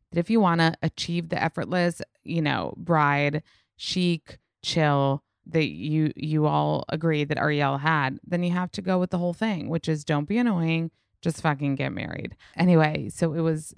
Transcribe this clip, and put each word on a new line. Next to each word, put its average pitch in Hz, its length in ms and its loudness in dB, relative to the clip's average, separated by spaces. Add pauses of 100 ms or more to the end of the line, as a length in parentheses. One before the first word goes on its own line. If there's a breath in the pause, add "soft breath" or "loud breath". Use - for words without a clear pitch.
(120)
that 170 60 0
if 175 120 -2
you 226 100 6
wanna 165 420 4
achieve 170 460 -4
the - 140 -2
effortless, 170 600 -2 (200)
you 165 200 -2
know, 120 340 -2
bride, 147 680 2 (340 soft breath)
chic, - 640 -2 (240)
chill 143 600 2 (220)
that 156 220 0
you, 151 480 0
you 151 300 0
all 147 420 0
agree 156 360 0
that 147 140 -4
Ariel 143 400 0
had, 143 460 0
then 175 180 -2
you 175 80 0
have 180 220 -2
to 196 100 -8
go 185 160 0
with 180 120 0
the 180 80 -2
whole 175 160 -2
thing, 214 340 -4
which 165 200 -2
is 151 160 -2
don't 147 240 0
be 214 100 0
annoying, 165 520 0 (300)
just - 220 -4
fucking 143 320 0
get 135 180 -4
married. - 420 -8 (220 loud breath)
Anyway, 156 540 4
so 160 240 -2
it 165 60 -2
was, 160 380 -2